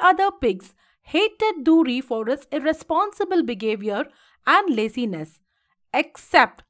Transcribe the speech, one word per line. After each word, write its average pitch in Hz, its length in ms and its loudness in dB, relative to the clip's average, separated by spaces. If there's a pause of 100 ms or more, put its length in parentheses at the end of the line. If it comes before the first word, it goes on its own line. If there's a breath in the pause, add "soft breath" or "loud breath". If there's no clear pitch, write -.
other 381 280 4
pigs 226 440 -4 (260)
hated 415 640 -2
Duri 262 380 4
for 226 240 -6
his 277 260 -4
irresponsible 330 880 -2
behavior 214 640 -4 (420 soft breath)
and 339 300 2
laziness, 214 640 -6 (540)
except - 760 0